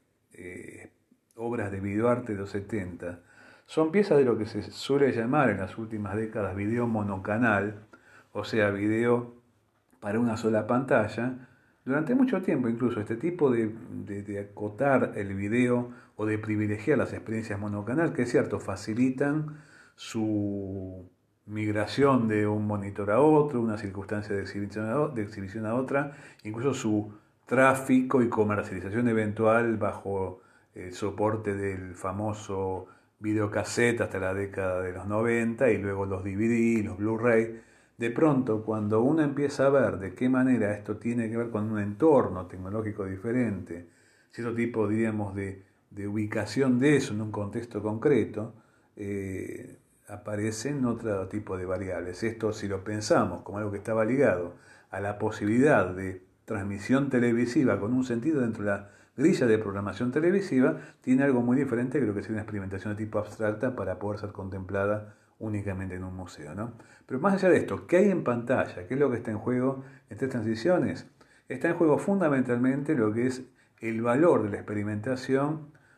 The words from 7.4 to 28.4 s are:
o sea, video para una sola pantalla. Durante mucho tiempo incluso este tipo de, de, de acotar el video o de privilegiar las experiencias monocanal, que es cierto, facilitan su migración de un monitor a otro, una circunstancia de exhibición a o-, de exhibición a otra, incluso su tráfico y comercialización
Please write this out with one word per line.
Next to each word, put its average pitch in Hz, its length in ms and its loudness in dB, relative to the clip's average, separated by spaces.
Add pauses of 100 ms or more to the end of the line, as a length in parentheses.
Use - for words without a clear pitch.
o 104 120 -4
sea, 107 260 2
video 113 640 2 (640)
para 107 180 -2
una 120 180 2
sola 107 300 2
pantalla. 127 840 0 (360)
Durante 156 300 0
mucho 226 280 4
tiempo 127 260 0
incluso 117 320 0
este 113 160 -4
tipo 143 340 2
de, 110 240 0 (300)
de, 101 180 -8
de 101 180 -6
acotar 107 760 0
el 98 180 -4
video 120 560 0 (260)
o 107 100 -4
de 107 120 0
privilegiar 107 600 0
las 95 140 -2
experiencias 110 460 -6
monocanal, 104 540 -2
que 127 100 0
es 117 80 -2
cierto, 113 300 2
facilitan 131 1000 -2 (380)
su 98 1120 -4 (360)
migración 107 840 2
de 104 180 2
un 104 200 0
monitor 101 440 -2
a 110 100 4
otro, 151 400 6
una 107 180 0
circunstancia 101 580 -6
de 98 60 -2
exhibición 101 460 -6
a 123 120 0
o-, 151 80 0
de 117 140 -4
exhibición 104 440 -8
a 110 80 -2
otra, 135 420 -2 (280)
incluso 117 280 -2
su 107 400 0 (340)
tráfico 131 760 4
y 113 60 4
comercialización 104 800 0